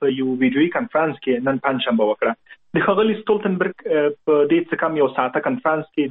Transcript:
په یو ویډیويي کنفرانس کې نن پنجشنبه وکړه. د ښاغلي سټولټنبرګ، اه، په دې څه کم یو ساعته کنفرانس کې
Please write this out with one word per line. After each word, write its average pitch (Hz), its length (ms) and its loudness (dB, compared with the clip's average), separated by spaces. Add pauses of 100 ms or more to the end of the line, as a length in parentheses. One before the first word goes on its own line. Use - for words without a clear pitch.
په 135 160 0
یو 131 140 -2 (100)
ویډیويي 135 380 2
کنفرانس 151 440 -2
کې 127 280 -2
نن 135 180 -2
پنجشنبه 117 400 0
وکړه. 113 240 0 (420)
د 170 120 0
ښاغلي 214 340 2
سټولټنبرګ، 196 640 -2
اه، 151 260 0 (140)
په 151 100 2 (160)
دې 165 180 4
څه - 140 -6
کم 160 220 0
یو 131 40 4 (120)
ساعته 127 260 -2
کنفرانس 151 460 -2
کې 156 180 0